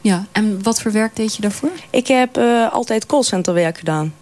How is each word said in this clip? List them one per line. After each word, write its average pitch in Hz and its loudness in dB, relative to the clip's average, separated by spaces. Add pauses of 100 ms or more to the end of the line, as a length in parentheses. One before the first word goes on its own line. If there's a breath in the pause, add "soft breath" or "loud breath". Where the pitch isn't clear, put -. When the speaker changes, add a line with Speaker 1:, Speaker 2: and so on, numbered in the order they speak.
Speaker 1:
Ja, 196 0
en 208 -2
wat 226 0
voor 220 -2
werk 214 0
deed 220 -2
je 214 -8
daarvoor? 208 -2 (180 loud breath)
Speaker 2:
Ik 254 0
heb, 254 2
eh, 233 2
altijd 226 -2
callcenterwerk 175 0
gedaan. 156 -2